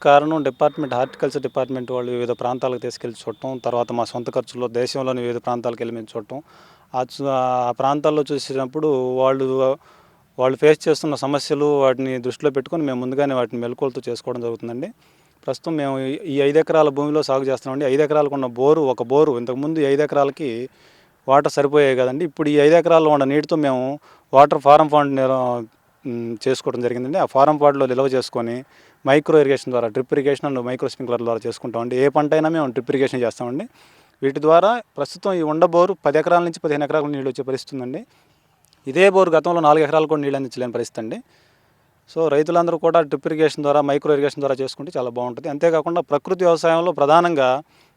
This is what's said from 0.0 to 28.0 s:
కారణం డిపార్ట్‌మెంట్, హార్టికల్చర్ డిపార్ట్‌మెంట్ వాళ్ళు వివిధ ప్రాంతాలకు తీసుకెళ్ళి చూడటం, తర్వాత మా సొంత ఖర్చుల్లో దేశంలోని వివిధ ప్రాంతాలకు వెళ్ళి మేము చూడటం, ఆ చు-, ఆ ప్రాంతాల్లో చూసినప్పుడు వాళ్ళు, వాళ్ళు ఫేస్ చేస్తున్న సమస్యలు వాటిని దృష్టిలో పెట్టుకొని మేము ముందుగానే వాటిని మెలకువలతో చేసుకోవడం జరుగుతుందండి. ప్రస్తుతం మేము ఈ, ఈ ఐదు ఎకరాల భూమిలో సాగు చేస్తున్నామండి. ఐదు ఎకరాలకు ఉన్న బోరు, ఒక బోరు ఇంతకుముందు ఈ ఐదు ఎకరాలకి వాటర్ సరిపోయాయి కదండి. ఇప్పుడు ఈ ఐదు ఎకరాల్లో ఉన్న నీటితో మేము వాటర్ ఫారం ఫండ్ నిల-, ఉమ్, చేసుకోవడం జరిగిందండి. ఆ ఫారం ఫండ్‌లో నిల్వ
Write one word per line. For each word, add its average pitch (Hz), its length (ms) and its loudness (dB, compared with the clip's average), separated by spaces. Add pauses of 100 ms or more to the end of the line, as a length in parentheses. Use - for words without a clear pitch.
కారణం 151 400 4
డిపార్ట్‌మెంట్, 139 520 -2
హార్టికల్చర్ 131 480 -4
డిపార్ట్‌మెంట్ 127 500 -6
వాళ్ళు 123 200 -6
వివిధ 120 180 -4
ప్రాంతాలకు 123 500 -6
తీసుకెళ్ళి 120 420 -10
చూడటం, 127 420 -10
తర్వాత 120 280 -4
మా 117 120 -2
సొంత 123 260 -10
ఖర్చుల్లో 123 380 -6
దేశంలోని 127 540 -4
వివిధ 120 140 -6
ప్రాంతాలకు 120 460 -6
వెళ్ళి 117 120 -8
మేము 113 120 -14 (100)
చూడటం, 127 260 -12 (520)
ఆ 127 80 -2
చు-, 139 260 -10
ఆ 127 500 -2
ప్రాంతాల్లో 147 540 0
చూసినప్పుడు 135 840 -4
వాళ్ళు, 131 600 0 (600)
వాళ్ళు 131 180 0
ఫేస్ 151 320 2
చేస్తున్న 151 260 0
సమస్యలు 143 500 -2
వాటిని 131 540 0
దృష్టిలో 127 320 -2
పెట్టుకొని 139 320 -4
మేము 131 180 -4
ముందుగానే 135 340 -2
వాటిని 120 260 -4
మెలకువలతో 123 480 -6
చేసుకోవడం 123 320 -8
జరుగుతుందండి. 117 460 -8 (600)
ప్రస్తుతం 156 300 -6
మేము 139 220 -4
ఈ, 131 260 -6
ఈ 143 160 -4
ఐదు 143 180 4
ఎకరాల 156 300 4
భూమిలో 147 340 -2
సాగు 135 220 0
చేస్తున్నామండి. 135 400 -4
ఐదు 135 180 2
ఎకరాలకు 147 320 0
ఉన్న 135 120 -4
బోరు, 135 340 2
ఒక 131 220 0
బోరు 135 360 2
ఇంతకుముందు 135 420 -4
ఈ - 20 0
ఐదు 139 200 2
ఎకరాలకి 139 680 -2 (600)
వాటర్ 147 240 4
సరిపోయాయి 139 440 2
కదండి. 127 280 -2
ఇప్పుడు 151 240 -4
ఈ 147 100 2
ఐదు 147 160 6
ఎకరాల్లో 160 360 6
ఉన్న 143 140 4
నీటితో 151 320 0
మేము 135 440 -2 (320)
వాటర్ 147 260 8
ఫారం 147 300 6
ఫండ్ 143 280 2
నిల-, 127 480 0 (420)
ఉమ్, 117 300 -8 (120)
చేసుకోవడం 127 320 -4
జరిగిందండి. 127 380 -4
ఆ 156 60 2
ఫారం 143 340 4
ఫండ్‌లో 139 280 2
నిల్వ 127 200 0